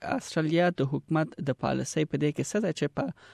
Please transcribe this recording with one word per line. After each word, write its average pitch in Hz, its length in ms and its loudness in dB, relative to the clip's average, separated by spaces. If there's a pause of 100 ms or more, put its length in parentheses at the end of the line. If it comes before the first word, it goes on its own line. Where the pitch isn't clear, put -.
(160)
استرالیا 165 540 2
د 165 240 0
حکومت 156 460 -2
د 135 220 -2
پالیسۍ 135 440 0
په 147 120 0
دې 147 140 2
کې - 120 -2
څه - 160 -2
ده 202 120 0
چې - 160 -2
په - 180 -4 (280)